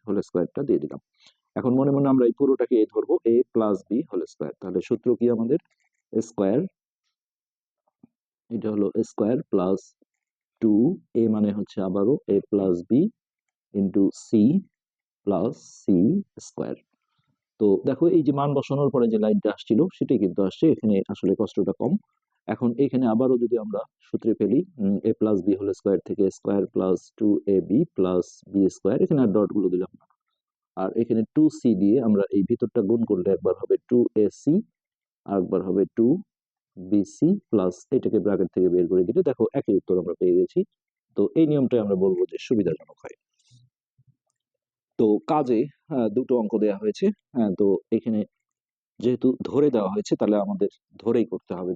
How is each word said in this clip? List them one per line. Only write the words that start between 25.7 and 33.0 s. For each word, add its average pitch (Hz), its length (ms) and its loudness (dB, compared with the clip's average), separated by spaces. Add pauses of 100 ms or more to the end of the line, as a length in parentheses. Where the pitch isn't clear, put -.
square 95 260 0
থেকে 101 240 -2
a - 100 -4
square 101 340 -2
plus 92 260 0 (180)
two 104 160 2 (220)
A - 20 4 (120)
B - 20 -4 (240)
plus 90 300 0 (260)
B 98 40 -2 (220)
square, 110 260 -2
এখানে 165 180 2
আর 117 140 2
ডটগুলো 101 340 0
দিলাম 90 300 -4
না। - 60 -20 (720)
আর 92 120 -4 (120)
এখানে 113 200 0 (140)
টু 151 140 4
সি - 260 -2
দিয়ে 101 220 4 (100)
আমরা 101 220 2
এই 98 200 0
ভিতরটা 117 320 -2
গুণ 117 280 0